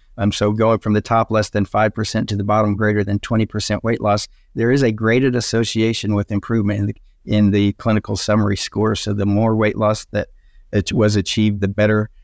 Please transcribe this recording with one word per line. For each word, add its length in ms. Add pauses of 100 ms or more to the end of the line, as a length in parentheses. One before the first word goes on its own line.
(180)
Um, 140
so 200
going 280
from 140
the 80
top 300
less 180
than 160
five 300
percent 340
to 80
the 60
bottom 320
greater 280
than 160
twenty 280
percent 360
weight 160
loss, 280 (260)
there 180
is 120
a 80
graded 440
association 800
with 180
improvement 480
in 60
the, 100 (300)
in 260
the 220
clinical 420
summary 400
score. 400
So 180
the 120
more 300
weight 220
loss 340
that 180 (420)
it 220
was 220
achieved, 440
the 80
better, 440 (120)